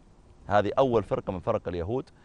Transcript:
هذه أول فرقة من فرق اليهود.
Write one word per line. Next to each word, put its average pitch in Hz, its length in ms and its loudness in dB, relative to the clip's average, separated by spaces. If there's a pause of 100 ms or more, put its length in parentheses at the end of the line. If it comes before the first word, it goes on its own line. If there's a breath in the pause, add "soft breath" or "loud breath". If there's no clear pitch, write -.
(480)
هذه 101 300 2
أول 120 260 4
فرقة - 300 -4
من 90 60 -6
فرق 107 280 -2
اليهود. 90 420 -6 (160 soft breath)